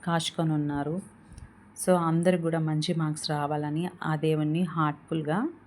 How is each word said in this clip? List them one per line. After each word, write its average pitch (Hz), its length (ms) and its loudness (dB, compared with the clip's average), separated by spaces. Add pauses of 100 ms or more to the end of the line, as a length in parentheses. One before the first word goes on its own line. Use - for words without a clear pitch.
కాచుకొని 165 500 0
ఉన్నారు. 147 640 -2 (680)
So 185 60 6
అందరికి 170 500 4
కూడా 165 160 0
మంచి 156 340 0
మార్క్స్ 156 360 -2
రావాలని 151 600 -2 (140)
ఆ 156 120 0
దేవుణ్ణి 156 480 2
హార్ట్ఫుల్గా 160 840 -2 (180)